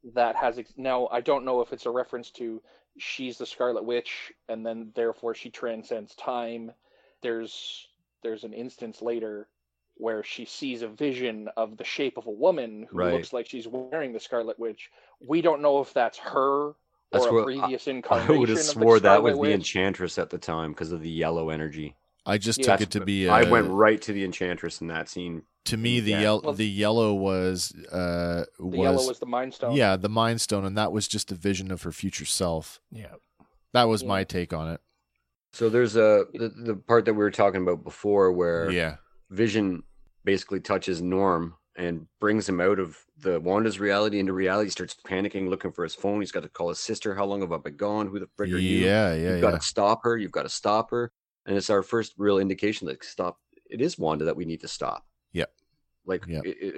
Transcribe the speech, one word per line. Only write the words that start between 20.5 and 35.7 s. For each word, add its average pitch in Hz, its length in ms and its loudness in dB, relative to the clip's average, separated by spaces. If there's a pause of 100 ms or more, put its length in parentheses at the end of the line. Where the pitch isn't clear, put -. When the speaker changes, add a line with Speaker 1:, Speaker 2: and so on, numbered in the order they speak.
Speaker 2:
'cause 82 180 -6
of 85 80 -6
the 82 100 -8
yellow 80 400 -2
energy. 78 460 -8 (300)
Speaker 3:
I 104 100 0
just 110 220 -2
Speaker 1:
Yeah. 135 60 0
Speaker 3:
took 120 160 6
Speaker 2:
That's - 20 2
Speaker 3:
it 101 80 -2
to 107 100 -2
Speaker 2:
what, 90 60 -6
Speaker 3:
be 98 220 2
Speaker 2:
I 107 140 8
Speaker 3:
a 110 80 6
Speaker 2:
went 110 200 6
right 107 320 6
to 110 100 -8
the 101 120 -2
Enchantress 87 580 -6
in 82 60 -8
that 80 200 -6
scene. 85 340 -10 (220)
Speaker 3:
To 120 140 -4
me, 120 220 0
the 107 120 0
Speaker 2:
Yeah. 104 80 0
Speaker 3:
yel-, 104 220 4
Speaker 1:
Well, 151 100 -2
Speaker 3:
the 107 160 0
yellow 104 460 2
was, 92 580 0 (180)
uh, 87 540 -2 (140)
Speaker 1:
the 92 200 -6
yellow 135 200 4
Speaker 3:
was 131 100 0
Speaker 1:
was 127 100 -6
the - 80 -8
Mind 127 280 -4
Stone. 123 200 -2
Speaker 3:
Yeah, 113 220 4
the 98 140 -2
Mind 113 300 2
Stone, 98 260 -2
and 98 120 -4
that 104 140 0
was 104 160 -2
just - 240 -6
a - 20 -6
vision 92 360 -2
of 90 120 -8
her 85 100 -8
future - 340 -8
self. 85 540 -2 (100)
Speaker 4:
Yeah. 110 240 -16 (580)
Speaker 3:
That 123 120 6
was 110 180 2
Speaker 1:
Yeah. 127 60 -6
Speaker 3:
my 95 160 2
take 90 280 -4
on 80 160 -4
it. 82 120 -8 (720)
Speaker 2:
So 117 160 2